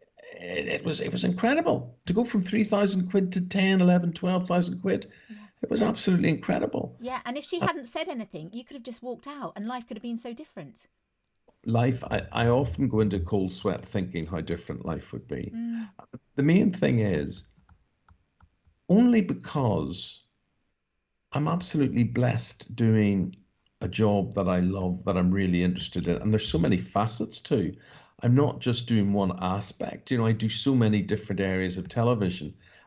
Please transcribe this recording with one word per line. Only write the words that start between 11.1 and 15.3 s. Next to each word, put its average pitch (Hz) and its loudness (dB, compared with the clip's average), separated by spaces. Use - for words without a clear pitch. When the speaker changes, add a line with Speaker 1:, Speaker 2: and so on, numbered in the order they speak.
Speaker 1:
Life, 123 2
I, - -2
I 117 2
often 131 2
go 107 2
into 101 2
cold 92 -2
sweat - -4
thinking 87 -4
how 82 -4
different 78 -8
life 80 -6
would - -10
be. - -8